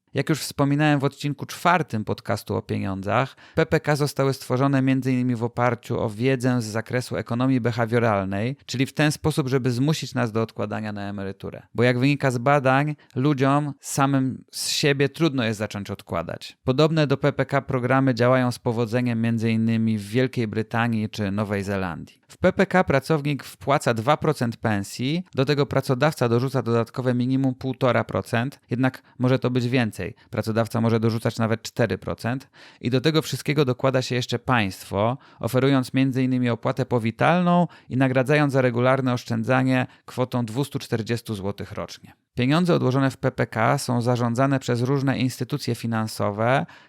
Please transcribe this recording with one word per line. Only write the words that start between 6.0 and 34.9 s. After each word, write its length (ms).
wiedzę 520
z 40
zakresu 520
ekonomii 440
behawioralnej, 960
czyli 200
w 80
ten 180
sposób, 360
żeby 240
zmusić 420
nas 180
do 100
odkładania 520
na 160
emeryturę. 640
Bo 80
jak 160
wynika 320
z 60
badań, 580
ludziom 640
samym 720
z 180
siebie 400
trudno 340
jest 160
zacząć 300
odkładać. 760
Podobne 440
do 100
P 160
P 120
K 160
programy 540
działają 360
z 80
powodzeniem 600
między 300
innymi 460
w 100
Wielkiej 400
Brytanii 640
czy 220
Nowej 320
Zelandii. 640
W 100
P 160
P 120
K 180
pracownik 600
wpłaca 500
dwa 240
procent 400
pensji, 640
do 100
tego 200
pracodawca 640
dorzuca 320
dodatkowe 520
minimum 420
półtora 480
procent, 560
jednak 320
może 200
to 100
być 180
więcej. 320
Pracodawca 520
może 180
dorzucać 380
nawet 240
cztery 360
procent 520
i 80
do 120
tego 200
wszystkiego 440
dokłada 360
się 140
jeszcze 240
państwo, 800